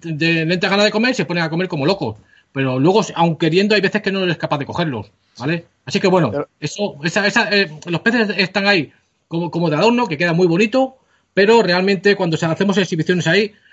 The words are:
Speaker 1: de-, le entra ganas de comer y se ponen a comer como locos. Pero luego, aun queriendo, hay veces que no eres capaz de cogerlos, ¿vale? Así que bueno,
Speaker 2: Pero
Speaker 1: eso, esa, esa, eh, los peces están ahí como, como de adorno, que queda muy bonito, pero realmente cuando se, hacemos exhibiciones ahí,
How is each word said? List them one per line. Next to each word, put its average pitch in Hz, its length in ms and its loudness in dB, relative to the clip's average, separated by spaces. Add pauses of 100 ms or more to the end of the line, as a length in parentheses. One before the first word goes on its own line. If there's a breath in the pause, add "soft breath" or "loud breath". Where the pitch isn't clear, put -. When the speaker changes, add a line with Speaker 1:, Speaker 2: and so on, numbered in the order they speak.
Speaker 1:
de-, 165 400 0
le 165 80 0
entra 185 160 0
ganas 202 160 4
de 208 60 2
comer 220 200 0
y - 40 -4
se 170 100 -2
ponen 175 180 -2
a 160 60 -2
comer 170 180 -2
como 147 180 -4
locos. 151 320 -2 (340 soft breath)
Pero 131 280 -2
luego, 135 220 4 (140)
aun 170 200 2
queriendo, 185 400 2
hay 202 60 2
veces 196 200 -2
que 196 120 -4
no 196 100 -4
eres 175 140 -2
capaz 156 220 -4
de 135 60 -8
cogerlos, 139 460 -6 (260)
¿vale? 160 280 -4 (180)
Así - 160 -4
que 202 80 0
bueno, 175 240 2
Speaker 2:
Pero 143 160 -6 (100)
Speaker 1:
eso, 170 460 -8
esa, 196 240 0
esa, 208 260 0
eh, 196 160 0 (180)
los 170 120 -2
peces 226 380 0
están 196 280 -2
ahí 196 280 0 (340 soft breath)
como, 170 240 -4
como 170 180 -2
de 151 60 0
adorno, 233 320 2
que 160 100 -6
queda 175 140 0
muy 175 160 2
bonito, 226 480 0 (380)
pero 220 280 6
realmente 190 540 2
cuando 175 220 -2
se, 175 80 -4
hacemos 180 320 0
exhibiciones 180 500 0
ahí, 160 240 2 (220 soft breath)